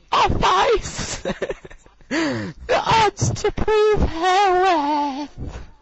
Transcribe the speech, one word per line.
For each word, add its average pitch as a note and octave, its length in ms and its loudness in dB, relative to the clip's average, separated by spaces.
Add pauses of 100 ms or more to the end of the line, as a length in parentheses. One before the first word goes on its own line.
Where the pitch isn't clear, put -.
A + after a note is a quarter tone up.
<laughs> - 100 -8
of - 200 2
vice, - 880 0
<laughs> - 920 -10
the B3 760 -2
odds - 580 2
to G#4+ 100 0
prove G#4+ 480 2
her F#4 600 2
worth. D4 1000 -2 (220)